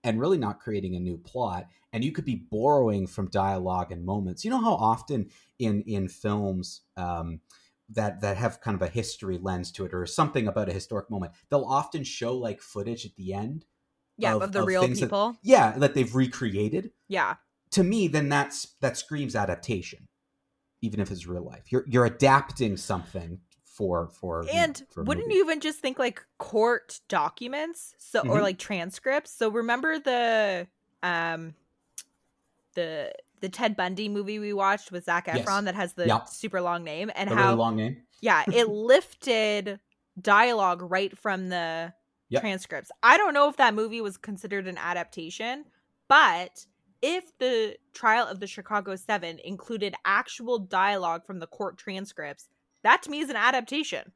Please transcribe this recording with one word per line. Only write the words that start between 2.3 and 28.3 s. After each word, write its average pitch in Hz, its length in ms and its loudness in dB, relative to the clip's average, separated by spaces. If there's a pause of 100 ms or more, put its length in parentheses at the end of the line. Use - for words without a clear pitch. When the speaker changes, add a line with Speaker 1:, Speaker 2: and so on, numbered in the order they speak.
Speaker 1:
borrowing 110 560 4
from 95 240 -6
dialogue 92 600 0
and 85 140 -10
moments. 95 400 -4
You 226 60 -2
know 254 100 0
how 226 140 2
often 110 560 0 (260)
in, 104 260 0
in 101 240 -2
films, 98 760 -4 (160)
um, 85 420 -4 (500)
that, 104 320 -2
that 101 160 -2
have 117 240 -2
kind 110 140 -2
of 92 60 -2
a 87 100 0
history 98 480 -4
lens 90 320 -4
to 95 140 -8
it 82 80 -8
or 90 120 -4
something 147 420 0
about 101 220 -2
a 87 40 -4
historic 98 360 -6
moment, 92 240 -6 (160)
they'll 143 160 2
often 143 380 -2
show, 123 320 -4
like, 117 260 -6
footage 113 440 -8
at 98 100 -16
the 95 180 -8
end 120 320 -6 (520)
Speaker 2:
Yeah, 214 180 0
Speaker 1:
of, 196 80 2
Speaker 2:
of 196 80 -4
the 196 100 2
Speaker 1:
of 190 60 2
Speaker 2:
real 185 140 4
Speaker 1:
things 127 180 2
that 120 80 0
Speaker 2:
people. 208 340 0
Speaker 1:
yeah, 170 360 6
that 139 160 4
they've 120 200 0
recreated. 123 800 -2 (160)
Speaker 2:
Yeah. 156 280 0 (360)
Speaker 1:
To 190 120 4
me, 196 240 2
then 143 220 0
that's, - 520 -2
that 131 160 0
screams 143 380 -6
adaptation, 95 720 -4 (720)
even 107 200 -4
if 95 100 -2
it's 87 160 -10
real 90 160 -6
life. - 280 -12
You're, 127 160 2
you're 123 180 6
adapting 127 720 4
something 87 600 -6 (240)
for, 87 460 -2
for, 85 420 -6
Speaker 2:
And 320 380 0
Speaker 1:
for - 120 -10
a - 20 -4
Speaker 2:
wouldn't 311 240 -2
Speaker 1:
movie. 427 100 0
Speaker 2:
you 381 60 6
even 311 160 0
just 302 200 -4
think, 262 200 -4
like, 254 240 -2 (160)
court 233 600 0 (100)
documents, 254 880 -4
so, - 220 -2
or, - 20 -2 (120)